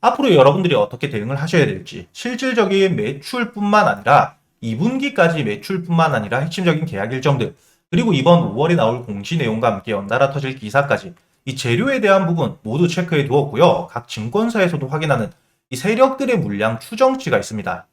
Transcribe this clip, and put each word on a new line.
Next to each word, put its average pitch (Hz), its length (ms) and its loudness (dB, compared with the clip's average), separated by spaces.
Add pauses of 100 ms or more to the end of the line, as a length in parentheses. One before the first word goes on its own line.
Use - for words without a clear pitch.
앞으로 247 340 4
여러분들이 151 400 6
어떻게 120 340 -2
대응을 113 280 -4
하셔야 160 280 2
될지, 92 480 -8
실질적인 214 840 0
매출뿐만 202 880 0
아니라 120 500 2 (240)
이 113 160 -6
분기까지 196 680 0
매출뿐만 170 720 -2
아니라 107 260 -2
핵심적인 160 460 -2
계약 104 260 -6
일정들, 131 420 -2 (360)
그리고 226 220 2
이번 170 320 6
오월에 135 320 0
나올 117 280 0
공시 101 320 -6
내용과 117 360 0
함께 101 200 -6
연달아 110 380 0
터질 135 260 -6
기사까지 139 580 -2 (320)
이 131 100 -8
재료에 214 460 0
대한 190 240 4
부분 165 360 -2
모두 139 240 0
체크해 170 380 0
두었고요. 147 680 2
각 - 180 -10
증권사에서도 180 800 -2
확인하는 139 420 -2 (400)
이 131 60 -8
세력들의 247 640 0
물량 110 400 -2
추정치가 262 600 0
있습니다. 98 540 -6